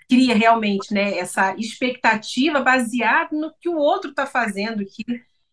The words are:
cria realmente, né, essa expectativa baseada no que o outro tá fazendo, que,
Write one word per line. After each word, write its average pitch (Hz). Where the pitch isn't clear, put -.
cria 254
realmente, 214
né, 202
essa 190
expectativa 247
baseada 254
no 311
que -
o 349
outro 320
tá 277
fazendo, 214
que, -